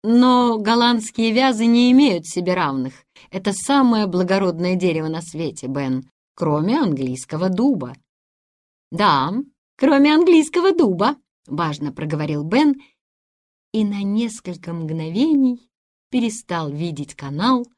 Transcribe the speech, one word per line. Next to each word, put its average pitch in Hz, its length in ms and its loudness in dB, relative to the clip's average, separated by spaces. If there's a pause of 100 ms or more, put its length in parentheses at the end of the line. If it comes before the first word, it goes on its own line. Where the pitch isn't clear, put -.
Но 240 560 4
голландские 226 720 0
вязы 233 360 2
не 240 260 4
имеют 254 340 4
себе 180 280 -4
равных. 135 500 -4 (260)
Это 190 220 -6
самое 233 560 0
благородное 180 680 0
дерево 165 320 0
на 160 160 -6
свете, 156 460 -8
Бен, 131 420 -4 (240)
кроме 160 420 -2
английского 151 720 -4
дуба». 185 460 -2 (960)
«Да, 165 420 2 (440)
кроме 285 360 4
английского 339 600 4
дуба», 220 440 0 (300)
важно 147 460 -4
проговорил 151 500 -6
Бен 269 380 0 (920)
и 214 120 -2
на 202 180 -6
несколько 202 720 -6
мгновений 190 960 -2 (400)
перестал 214 580 -4
видеть 147 460 -8
канал 208 500 -2 (140)